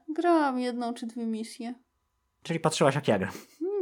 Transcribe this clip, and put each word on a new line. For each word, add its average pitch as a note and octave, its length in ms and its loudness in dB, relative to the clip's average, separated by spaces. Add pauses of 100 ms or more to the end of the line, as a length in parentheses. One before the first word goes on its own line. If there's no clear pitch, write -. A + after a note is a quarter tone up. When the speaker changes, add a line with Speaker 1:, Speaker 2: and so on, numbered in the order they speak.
Speaker 1:
grałam D#4 520 2
jedną A#3+ 340 -4
czy A#3+ 120 -10
dwie A#3 200 -8
misje. A3+ 480 -6 (680)
Speaker 2:
Czyli E3 180 -4
patrzyłaś, D3+ 340 4
jak C#3+ 140 0
ja G#2+ 100 6
gram. F#2 140 -2 (500)